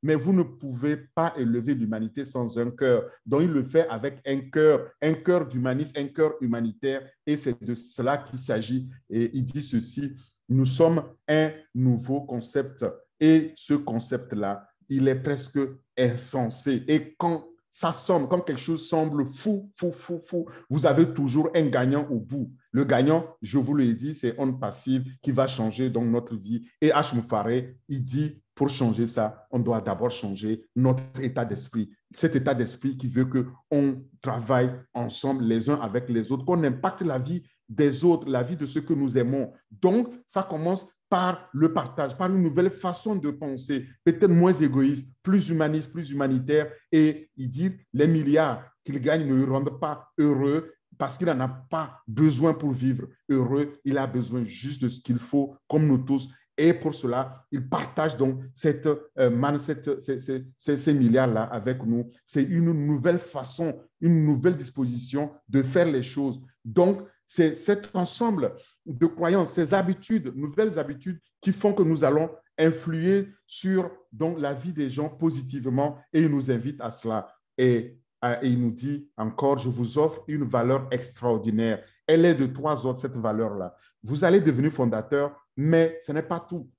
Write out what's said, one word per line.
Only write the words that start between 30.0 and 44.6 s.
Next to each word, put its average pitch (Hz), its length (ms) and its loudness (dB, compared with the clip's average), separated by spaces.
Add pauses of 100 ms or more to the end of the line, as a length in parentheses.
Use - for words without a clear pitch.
changer 107 560 -6 (100)
notre 131 460 0
état 123 240 -4
d'esprit. 107 440 -6 (240)
Cet 160 220 0
état 139 180 0
d'esprit 127 440 -4
qui 131 100 -6
veut 127 160 2
qu'on 131 800 -2 (160)
travaille 123 500 0 (220)
ensemble 120 520 -4
les 113 260 2
uns 147 100 0
avec 120 300 -4
les 113 200 -2
autres, 131 140 -4
qu'on 175 200 2
impacte 143 360 -2
la 151 180 -2
vie 160 240 -4 (260)
des 135 360 2
autres, 170 240 4
la 127 140 0
vie 151 160 -6
de 147 80 -4
ceux 147 160 -4
que 165 100 -2
nous 139 240 0
aimons. 131 360 0 (180)
Donc, 190 420 2 (140)
ça - 160 -4
commence 175 440 -4 (220)
par 180 440 -2
le 160 220 2
partage, 135 420 -4
par 180 140 0
une 190 120 2
nouvelle 170 280 2
façon 190 440 -6
de 147 160 -2
penser, 135 560 -6 (160)
peut-être 170 260 4
moins 175 260 8
égoïste, 135 680 2